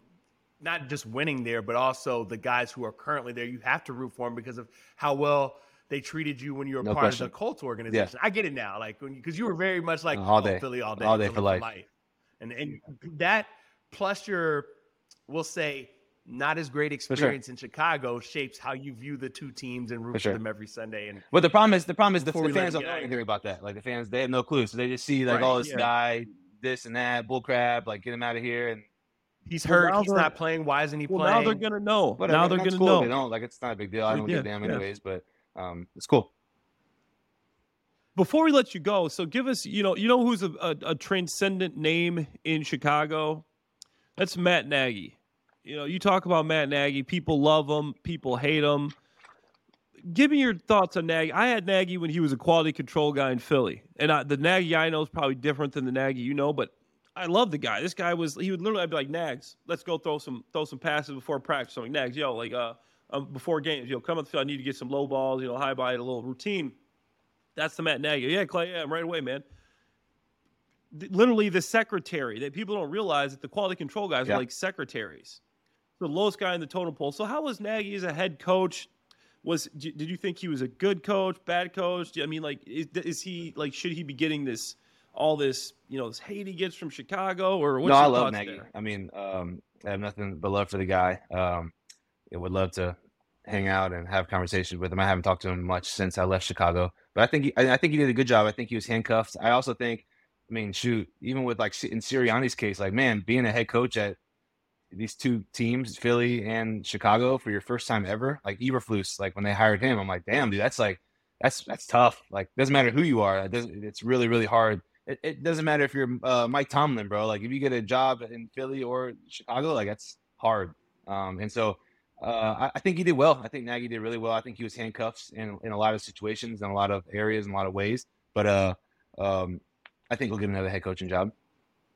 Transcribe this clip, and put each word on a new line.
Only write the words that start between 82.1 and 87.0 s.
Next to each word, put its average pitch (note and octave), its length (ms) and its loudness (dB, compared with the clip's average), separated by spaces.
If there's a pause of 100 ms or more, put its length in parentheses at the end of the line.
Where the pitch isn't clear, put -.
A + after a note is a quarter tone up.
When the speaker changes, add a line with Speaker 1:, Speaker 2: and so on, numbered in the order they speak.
Speaker 3:
Do, D#3 100 -6
I D3 40 -4
mean, D#3 160 -6
like, D3 240 -8
is, D3 280 -6
is E3+ 280 -6
he, E3+ 340 -10
like, D3 180 -4
should F3 180 -6
he E3 100 -6
be C#3 120 -10
getting D3+ 300 0
this, A#2 320 -6 (360)
all D#3 240 2
this, C3+ 380 -2 (140)
you C3+ 100 -8
know, A#2 100 -4
this G#2+ 100 -14
hate G3+ 280 -10
he F#3+ 80 -10
gets F3 200 -4
from D#3+ 160 -12
Chicago, F#3+ 680 -2